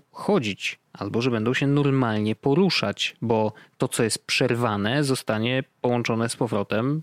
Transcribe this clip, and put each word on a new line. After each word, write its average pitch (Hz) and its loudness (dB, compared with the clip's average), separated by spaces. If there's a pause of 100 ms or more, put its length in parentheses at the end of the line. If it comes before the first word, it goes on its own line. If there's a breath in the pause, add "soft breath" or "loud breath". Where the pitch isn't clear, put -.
(120)
chodzić - -2 (140)
albo 104 -4
że 127 2
będą 117 0
się 139 0
normalnie 131 2
poruszać, 143 0
bo 110 2 (240 loud breath)
to, 131 0
co - 0
jest - -2
przerwane, 120 0
zostanie 127 -2 (180)
połączone 117 0
z - -6
powrotem 113 -2